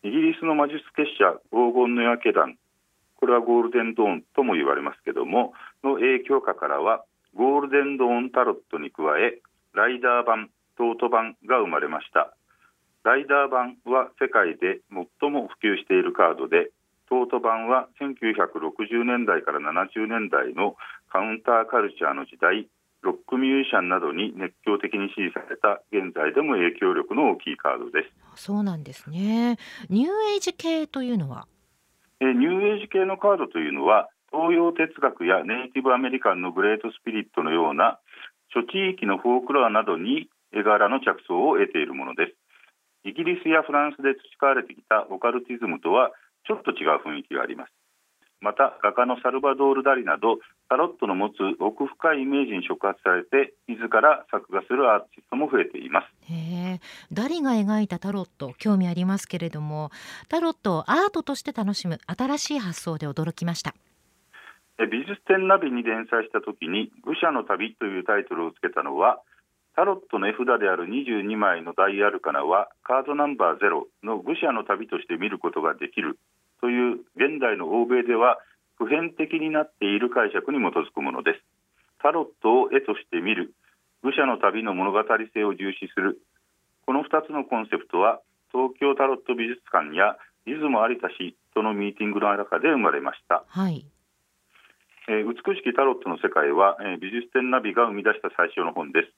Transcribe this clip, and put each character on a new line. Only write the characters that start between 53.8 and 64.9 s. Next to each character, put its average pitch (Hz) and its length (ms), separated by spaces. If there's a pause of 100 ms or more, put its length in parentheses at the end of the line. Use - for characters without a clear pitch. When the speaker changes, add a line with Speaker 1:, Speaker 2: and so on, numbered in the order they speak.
Speaker 1:
ら 151 440
作 101 200
画 95 120
す 123 100
る 127 180
ア 104 60
ー - 40
テ - 60 (120)
ィ - 20
ス - 80
ト 123 60
も 147 120
増 131 120
え 85 60
て - 120
い 65 140
ま 82 100
す。 - 60 (260)
Speaker 2:
へ 175 460
え、 - 0 (340)
ダ 214 140
リ 330 160
が 262 80
描 214 320
い 196 40
た 175 120
タ 196 120
ロ 196 120
ッ - 60 (100)
ト、 131 180
興 208 200
味 185 100
あ 175 80
り 180 100
ま 196 140
す - 80
け 180 100
れ 165 120
ど 156 120
も、 151 300 (360)
タ 330 120
ロ 339 120
ッ - 80
ト 180 180
を - 120
ア 330 160
ー 415 60
ト 330 100
と 277 140
し - 80
て 294 80
楽 202 240
し - 120
む 165 200
新 262 320
し - 160
い 277 40
発 185 220
想 160 160
で 151 80
驚 160 260
き - 140
ま 170 80
し - 80
た。 - 140 (1040)
Speaker 1:
え、 117 80
美 123 180